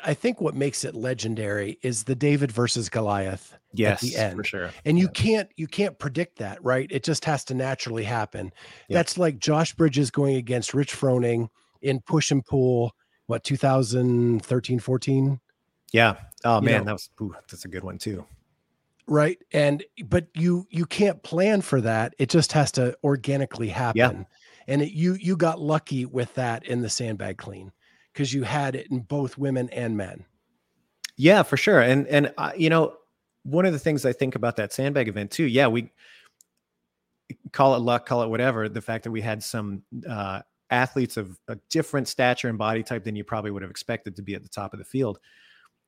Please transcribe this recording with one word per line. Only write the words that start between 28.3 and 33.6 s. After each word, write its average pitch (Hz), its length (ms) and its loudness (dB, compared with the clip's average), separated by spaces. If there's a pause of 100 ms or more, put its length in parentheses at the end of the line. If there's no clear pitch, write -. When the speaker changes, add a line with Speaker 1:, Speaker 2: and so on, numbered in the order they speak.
Speaker 1:
you 135 100 -2
had 135 320 -2
it - 160 -12
in 127 80 -4
both 135 380 -4
women 131 320 -2
and 113 280 -4
men. 92 280 -10 (920)
Speaker 2:
Yeah, 175 260 8
for 139 140 0
sure. 180 240 6
And, 127 260 4
and, 147 300 4
uh, 156 180 -2
you 160 140 4
know, 165 280 2 (460)
one 160 220 2